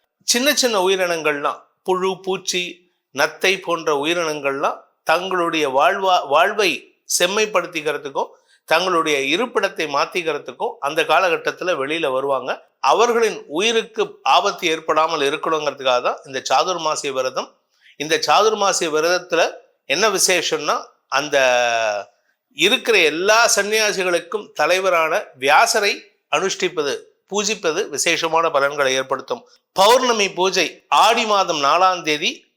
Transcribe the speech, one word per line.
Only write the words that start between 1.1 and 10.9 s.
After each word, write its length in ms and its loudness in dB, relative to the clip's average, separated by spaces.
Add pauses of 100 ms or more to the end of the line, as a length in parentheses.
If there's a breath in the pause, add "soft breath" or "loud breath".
புழு, 360 -2
பூச்சி, 440 -6 (480)
நத்தை 480 0
போன்ற 360 -2
உயிரினங்கள்லாம் 840 -2 (240)
தங்களுடைய 680 0
வாழ்வா-, 580 2
வாழ்வை 440 2 (480)
செம்மைப்படுத்திக்கிறதுக்கும் 1120 -2 (340 soft breath)
தங்களுடைய 720 0
இருப்பிடத்தை 500 -2
மாத்திக்கிறதுக்கும் 920 -4
அந்த 220 -2